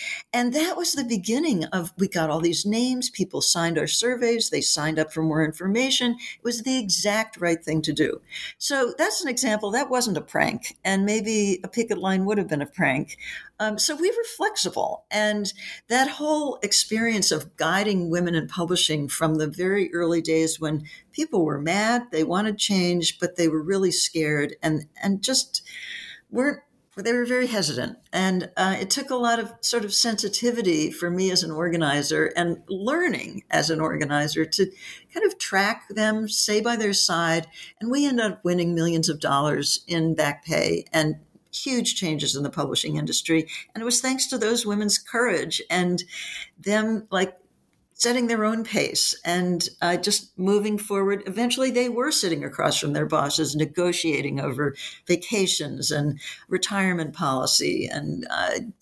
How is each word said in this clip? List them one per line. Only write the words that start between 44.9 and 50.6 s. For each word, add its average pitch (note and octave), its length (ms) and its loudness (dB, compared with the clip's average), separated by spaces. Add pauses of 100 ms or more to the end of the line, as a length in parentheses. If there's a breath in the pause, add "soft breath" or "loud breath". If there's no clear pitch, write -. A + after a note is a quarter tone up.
courage G#3+ 720 0
and F3+ 340 0 (560 loud breath)
them, G#3+ 520 0
like, F#3+ 260 -2 (600)
setting A#3+ 300 2
their A3+ 160 0
own A3 220 0
pace - 580 0
and, F3 460 0 (120)
uh, F3 140 2
just - 420 -2
moving G#3 400 2